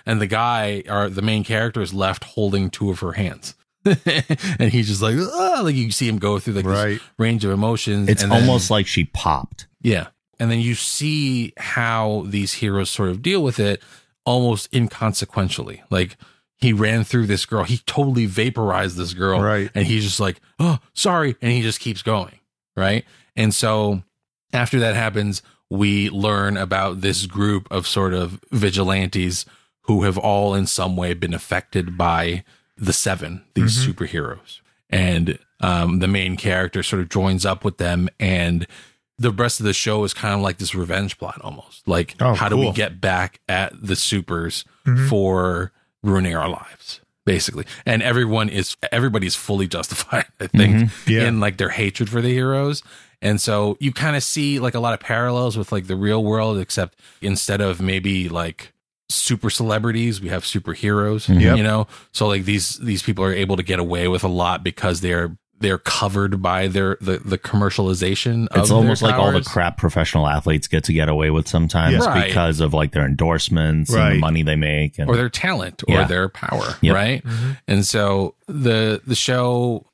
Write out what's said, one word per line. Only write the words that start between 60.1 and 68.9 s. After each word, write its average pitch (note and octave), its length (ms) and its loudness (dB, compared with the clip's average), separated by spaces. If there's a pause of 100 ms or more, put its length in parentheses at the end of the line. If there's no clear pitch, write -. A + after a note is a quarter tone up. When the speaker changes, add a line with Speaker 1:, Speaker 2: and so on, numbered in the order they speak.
Speaker 1:
we F2 80 -6
have F2+ 140 -4
superheroes, G#2 840 -2
Speaker 3:
Mm-hmm. F#2+ 140 8
Speaker 2:
Yep. - 160 8
Speaker 1:
you G#2+ 60 4
know? G#2+ 220 2 (280)
So, G#2+ 140 2
like, G2 180 0
these, G2+ 320 -2
these G#2+ 260 -2
people F#2+ 200 0
are F#2+ 100 2
able F#2+ 240 0
to F2+ 60 -4
get F#2 140 -2
away F2 300 0
with F#2 160 0
a F#2+ 60 0
lot F2 340 0
because F2+ 380 -2
they're, F2 360 -2 (220)
they're G2 180 0
covered G2+ 640 0
by F#2 260 0
their, F#2+ 340 0
the, F#2 180 0
the F#2+ 180 -4
commercialization G2+ 1120 0
of - 140 2
Speaker 3:
It's G#2 100 4
almost A2 300 4